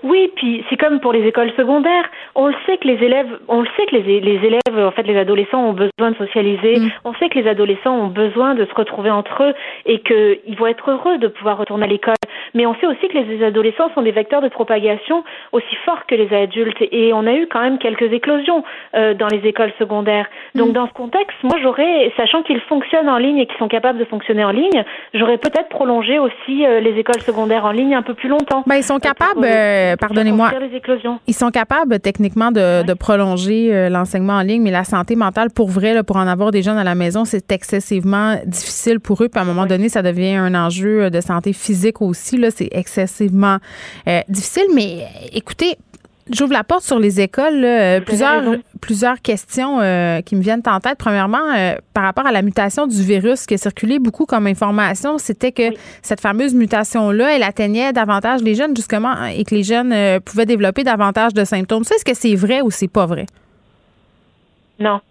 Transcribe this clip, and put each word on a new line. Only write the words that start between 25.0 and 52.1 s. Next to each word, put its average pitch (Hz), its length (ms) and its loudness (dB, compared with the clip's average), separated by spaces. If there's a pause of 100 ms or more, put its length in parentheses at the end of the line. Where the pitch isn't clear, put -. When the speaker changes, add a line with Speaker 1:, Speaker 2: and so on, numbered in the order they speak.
Speaker 1:
j'aurais 226 240 2
peut-être 302 320 -2
prolongé 240 500 0
aussi, 269 460 -2
euh, 233 160 4
les 220 180 2
écoles 226 220 0
secondaires 220 420 0
en 208 80 2
ligne 269 240 2
un 247 60 0
peu 240 140 -6
plus 262 120 -8
longtemps. 277 400 0
Speaker 2:
Ben, 277 80 2
ils 277 80 2
sont 277 120 -2
Speaker 1:
Euh, 277 40 0
pour, 294 180 -2
Speaker 2:
capables, 339 280 2
Speaker 1:
euh, 208 480 2
Speaker 2:
euh, - 20 0
Speaker 1:
pour 214 120 -4
Speaker 2:
pardonnez-moi. 214 420 2
Speaker 1:
faire 262 100 -4
contenir 262 120 -6
les 254 60 -8
éclosions. 240 500 -2
Speaker 2:
Ils 233 80 0
sont 240 140 0
capables 254 500 0
techniquement 208 520 0
de, 180 300 2
Speaker 1:
Ouais. - 20 0
Speaker 2:
de 180 100 0
prolonger, 202 800 0
euh, 185 160 2
l'enseignement 185 440 0
en 202 80 2
ligne, 214 200 0
mais 208 100 2
la 180 120 0
santé 190 320 -2
mentale, 220 400 0
pour 214 140 2
vrai, 196 240 0
là, 220 100 2
pour 196 140 -2
en 185 100 2
avoir 185 240 0
des 202 100 2
jeunes 214 160 0
à 208 60 0
la 180 120 0
maison, 180 300 0
c'est 214 260 -4
excessivement 202 840 0 (100)
difficile 226 540 -2
pour 208 240 0
eux. 240 60 2
Puis 233 100 -4
à - 40 -2
un - 20 -2
moment 175 180 0
Speaker 1:
Ouais. 190 60 -2
Speaker 2:
donné, 190 200 2
ça 220 140 -2
devient 180 320 0
un 185 200 0
enjeu, 185 500 0
euh, 185 40 2
de 170 120 0
santé 175 320 -2
physique 208 480 -2
aussi. 190 360 -2
Là, 233 120 4
c'est - 220 -6
excessivement, 196 840 0 (500)
euh, 175 200 2
difficile. 196 360 -2 (100)
Mais, 196 300 0
euh, - 300 -18
écoutez, - 420 -4 (560)
j'ouvre 262 220 0
la 214 100 0
porte 359 180 0
sur 262 180 0
les 202 220 2
écoles. 277 380 0
Là, 247 80 4
euh, 240 140 2
Speaker 1:
Vous 185 140 4
avez 185 100 0
Speaker 2:
plusieurs, 269 360 2
Speaker 1:
raison. 240 200 0 (200)
Speaker 2:
plusieurs 240 400 -2
questions, 254 580 -2
euh, 175 420 0
qui 190 140 -6
me 190 60 2
viennent 226 240 0
en 202 140 2
tête. 254 180 -2
Premièrement, 220 580 0
euh, 185 200 0 (180)
par 202 100 0
rapport 190 220 0